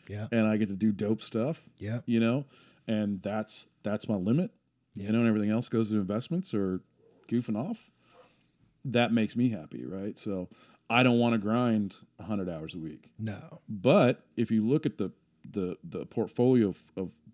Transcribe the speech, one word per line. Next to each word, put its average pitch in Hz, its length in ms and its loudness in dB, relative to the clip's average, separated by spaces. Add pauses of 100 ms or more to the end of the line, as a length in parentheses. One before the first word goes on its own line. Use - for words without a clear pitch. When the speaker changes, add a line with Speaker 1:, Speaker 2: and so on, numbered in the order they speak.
Speaker 1:
Yeah. 104 240 -8
Speaker 2:
and 113 140 2
I 107 120 2
get 107 100 0
to 98 80 -6
do 107 160 2
dope 104 300 -2
stuff, 123 400 -4 (160)
Speaker 1:
Yeah. 110 280 -6
Speaker 2:
you 117 140 2
know, 120 240 2 (420)
and 104 360 -2
that's, 107 460 -6 (160)
that's 107 240 -4
my 110 80 0
limit, 117 340 0 (440)
Speaker 1:
Yeah. 98 120 -8
Speaker 2:
you 107 60 0
know, 117 80 4
and 117 80 4
everything 107 220 2
else 117 180 -2
goes 113 220 0
to 110 60 0
investments 107 560 -2
or 95 300 0 (460)
goofing 113 280 -2
off. 180 340 -8 (920)
That 120 280 2
makes 110 240 0
me 120 140 2
happy. 71 340 -10
Right. 95 340 -8
So 95 300 -6 (420)
I 120 120 4
don't 120 160 6
wanna 117 200 4
grind 110 560 0 (240)
a 101 60 -14
hundred 98 240 -4
hours 80 260 -10
a 90 40 -10
week. - 400 -12
Speaker 1:
No. 107 500 -10
Speaker 2:
But 123 580 4 (100)
if 117 140 0
you 110 160 2
look 147 200 2
at - 120 -4
the, 92 140 -4 (360)
the, 90 360 -4
the 82 220 -10
portfolio 120 640 4
of, 87 100 -4 (180)
of 92 140 -6 (240)